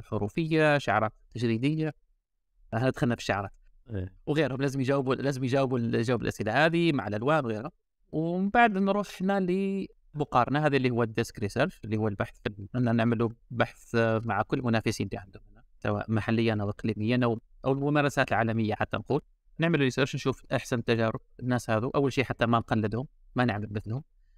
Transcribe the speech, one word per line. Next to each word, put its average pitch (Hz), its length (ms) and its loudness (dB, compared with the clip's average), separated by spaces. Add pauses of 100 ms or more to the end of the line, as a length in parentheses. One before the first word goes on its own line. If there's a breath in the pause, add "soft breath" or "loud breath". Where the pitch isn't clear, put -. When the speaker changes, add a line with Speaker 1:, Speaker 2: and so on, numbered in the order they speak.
Speaker 1:
حروفية، 151 760 0
شعارات 107 360 0 (200)
تجريدية. 131 600 0 (800)
احنا 123 160 0
دخلنا 123 260 0
في - 60 -8
الشعارات. 101 300 -4 (380)
Speaker 2:
إيه. 95 240 -8 (120)
Speaker 1:
وغيرهم 139 360 0
لازم 139 200 -2
يجاوبوا، 131 340 0
لازم 131 280 -2
يجاوبوا 135 360 2
ال-، 117 160 0
يجاوبوا 117 280 0
الأسئلة 110 420 0
هذه 170 260 2
مع 120 160 -2
الألوان 127 380 0
وغيرها. 113 260 -6 (400)
ومن 170 380 -2
بعد 233 280 4
نروح 196 300 0
احنا 196 320 -2
لمقارنة، 175 1300 0
هذا 139 120 4
اللي 127 120 2
هو 120 140 2
الديسك 110 360 -4
ريسيرش، 123 440 -2
اللي 107 140 -2
هو 107 100 2
البحث 104 360 -4
في 117 60 -2
ال-، 101 260 -14
أننا 123 160 2
نعملوا 117 380 2 (220)
بحث 117 440 -4 (300)
مع 104 160 0
كل 135 180 -2
المنافسين 113 480 0
اللي 98 100 -8
عندهم - 340 -16
هنا، - 120 -20 (160)
سواء 104 320 -2
محليًا 113 500 2
أو 101 80 -2
إقليميًا 107 540 -2
أو، 117 160 0 (260)
أو 135 60 2
الممارسات 143 600 0
العالمية 110 440 0
حتى - 220 -4
نقول. 123 240 -2 (360)
نعمل 165 220 2
ريسيرش، 135 360 2
نشوف 135 380 -2
أحسن 123 300 -2
تجارب 113 360 0 (200)
الناس 123 300 -2
هذو. 110 200 0
أول 139 240 2
شيء 135 100 2
حتى - 220 -2
ما 117 120 4
نقلدهم، 113 500 0 (280)
ما 123 100 2
نعمل 104 260 -2
مثلهم. 107 320 -6 (340)